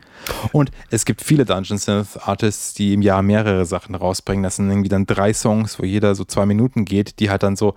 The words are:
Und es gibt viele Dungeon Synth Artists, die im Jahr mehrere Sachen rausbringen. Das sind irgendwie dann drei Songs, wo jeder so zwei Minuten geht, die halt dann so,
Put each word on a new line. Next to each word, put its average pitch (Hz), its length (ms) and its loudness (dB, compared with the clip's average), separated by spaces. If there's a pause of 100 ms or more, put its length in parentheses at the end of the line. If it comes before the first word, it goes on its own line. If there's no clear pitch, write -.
(520)
Und 147 180 2 (200)
es 113 160 0
gibt - 160 -2
viele 143 240 4
Dungeon 95 320 -2
Synth 104 480 -2
Artists, 101 480 -2
die 101 200 0
im 104 80 2
Jahr 98 200 4
mehrere 101 440 2
Sachen 92 280 -6
rausbringen. 98 480 -2
Das 92 140 -4
sind 101 140 0
irgendwie 98 180 0
dann 98 180 0
drei 101 260 2
Songs, 110 460 0
wo 95 60 -4
jeder 101 300 2
so 95 100 -6
zwei 101 220 -2
Minuten 107 380 2
geht, 98 360 -2
die 104 100 2
halt 98 120 0
dann 98 140 2
so, 104 200 0